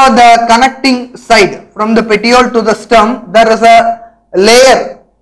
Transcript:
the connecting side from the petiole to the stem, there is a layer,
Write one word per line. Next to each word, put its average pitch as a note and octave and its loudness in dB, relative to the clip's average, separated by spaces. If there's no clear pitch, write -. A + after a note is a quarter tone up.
the A#3 2
connecting B3 -2
side F#3+ -4
from A3 -4
the A3 0
petiole A#3 -2
to A#3 -4
the G#3 -2
stem, A3+ -4
there A3 2
is A3 -2
a A3+ 0
layer, A3+ 0